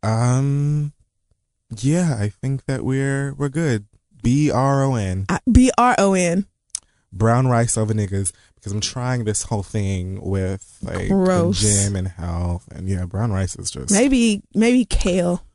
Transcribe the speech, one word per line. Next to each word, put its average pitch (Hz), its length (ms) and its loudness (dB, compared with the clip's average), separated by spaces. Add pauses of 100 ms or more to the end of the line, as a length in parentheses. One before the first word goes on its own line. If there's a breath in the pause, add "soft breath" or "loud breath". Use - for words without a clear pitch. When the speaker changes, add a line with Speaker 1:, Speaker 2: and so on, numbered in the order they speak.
Speaker 1:
Um, 139 880 0 (840)
yeah, 147 420 0
I 104 120 -2
think 135 360 -6
that 135 160 -4
we're, 139 520 -2
we're 139 160 -4
good. 135 360 -2 (360)
B 143 280 2
R 135 340 2
O 135 100 0
N. 95 340 -2
Speaker 2:
Uh, - 100 0 (120)
B 247 260 6
R 240 220 4
O 196 160 4
N. 180 320 2 (640)
Speaker 1:
Brown 117 360 2
rice 117 280 2
over 110 160 0
niggas, 98 400 -2 (220 soft breath)
because - 180 -12
I'm 104 80 -4
trying 123 440 -4
this 104 180 -2
whole 104 200 -4
thing 95 600 -4
with, 95 580 -4
like, - 280 -6
the - 0 -
Speaker 2:
Gross. 185 520 2
Speaker 1:
gym 101 360 0
and 92 120 -4
health, 87 600 -4
and 92 180 -10
yeah, 92 160 -2
brown 101 280 -4
rice 95 240 -2
is - 140 -8
just - 200 -8
Speaker 2:
Maybe, 233 520 2 (120)
maybe 233 300 4
kale. 180 600 0 (100)